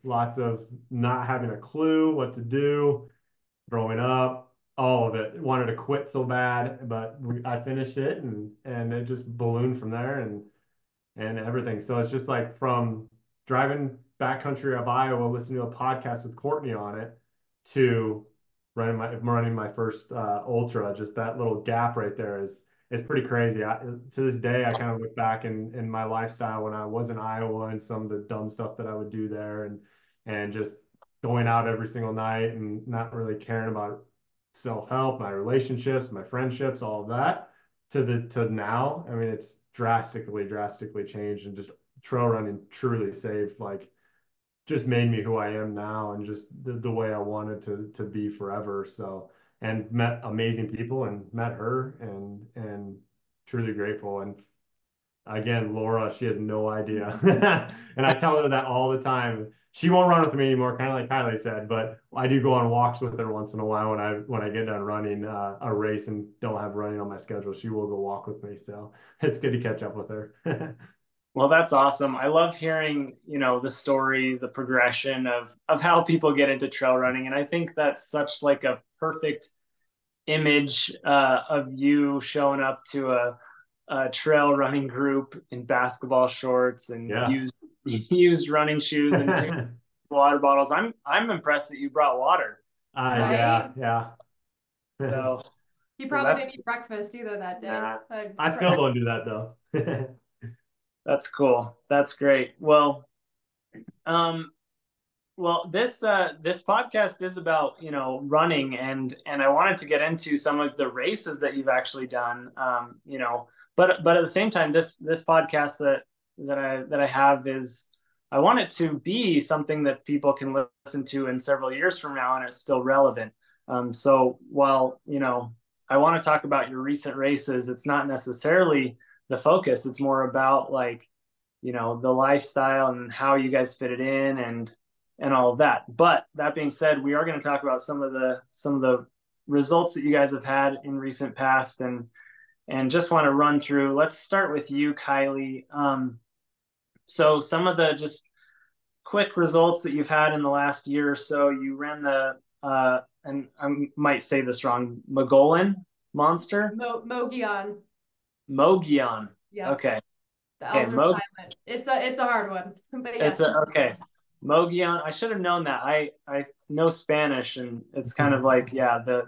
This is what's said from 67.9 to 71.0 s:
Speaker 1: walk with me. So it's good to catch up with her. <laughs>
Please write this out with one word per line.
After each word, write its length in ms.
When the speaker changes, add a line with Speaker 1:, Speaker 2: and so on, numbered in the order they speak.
Speaker 1:
walk 280
with 160
me. 220
So 280
it's 160
good 140
to 100
catch 220
up 140
with 100
her. 800
<laughs> 20